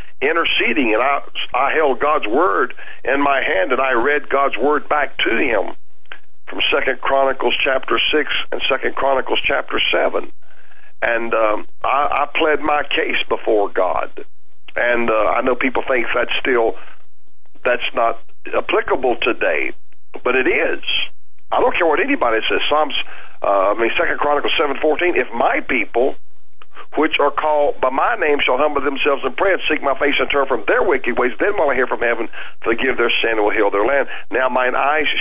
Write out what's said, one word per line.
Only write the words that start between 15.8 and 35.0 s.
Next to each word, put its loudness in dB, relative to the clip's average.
think 0
that's 0
still, 2
that's 0
not 0
applicable 0
today, 0
but 0
it 4
is. 0
I 0
don't 2
care 2
what 2
anybody 2
says. 0
Psalms, 2
uh, 4
I -
mean, 0
Second 0
Chronicles 0
seven 0
fourteen, 0
"If 0
my 0
people 0
which 0
are 2
called 0
by 2
my 0
name 2
shall 2
humble 2
themselves 0
and -2
pray 2
and 0
seek 0
my 0
face 0
and -2
turn 2
from -2
their 2
wicked 0
ways, 2
then 0
will 2
I 0
hear 2
from -4
heaven, 0
forgive 0
their 2
sin, 0
and 2
will 2
heal 2
their 2
land. 2
Now 2
mine 0
eyes 0